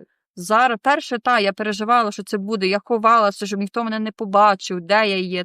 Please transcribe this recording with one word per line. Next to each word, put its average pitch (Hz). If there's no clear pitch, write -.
Зараз, 214
перше, 277
та, 240
я 196
переживала, 214
що 202
це 208
буде, 196
я 196
ховалася, 220
щоб 196
ніхто 220
мене 220
не 214
побачив, 196
де 202
я 196
є, 180